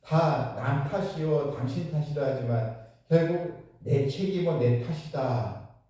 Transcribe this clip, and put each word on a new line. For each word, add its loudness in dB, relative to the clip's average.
다 2
남 0
탓이요, 0
당신 -4
탓이라 -2
하지만 -2
결국 0
내 2
책임은 0
내 4
탓이다. -4